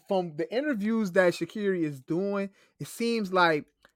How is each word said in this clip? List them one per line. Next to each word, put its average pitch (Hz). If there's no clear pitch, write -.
from 180
the 165
interviews 220
that 180
Sha'Carri 185
is 143
doing, 196
it 147
seems 226
like 170